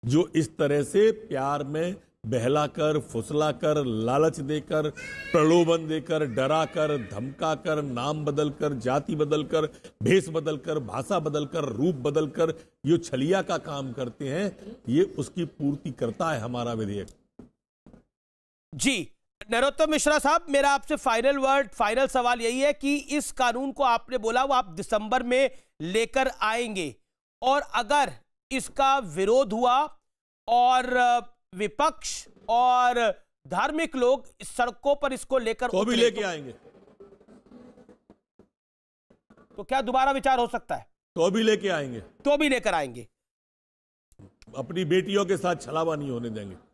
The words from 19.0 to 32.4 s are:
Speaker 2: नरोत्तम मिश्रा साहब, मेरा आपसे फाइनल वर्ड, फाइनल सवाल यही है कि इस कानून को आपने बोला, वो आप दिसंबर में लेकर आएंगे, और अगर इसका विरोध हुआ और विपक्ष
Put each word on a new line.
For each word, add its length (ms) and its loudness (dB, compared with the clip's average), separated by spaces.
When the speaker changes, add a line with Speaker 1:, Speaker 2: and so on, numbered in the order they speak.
Speaker 2:
नरोत्तम 400 2
मिश्रा 280 2
साहब, 300 2
मेरा 220 4
आपसे 240 -2
फाइनल 420 2
वर्ड, 320 2
फाइनल 380 0
सवाल 340 0
यही 180 -2
है 140 4
कि 220 -2
इस 360 -4
कानून 400 0
को 120 -2
आपने 340 0
बोला, 260 0
वो 100 0
आप 120 2
दिसंबर 580 -2
में 280 2
लेकर 460 0
आएंगे, 680 -4
और 200 2
अगर 520 0
इसका 460 2
विरोध 560 2
हुआ 440 2
और 680 4
विपक्ष 720 -2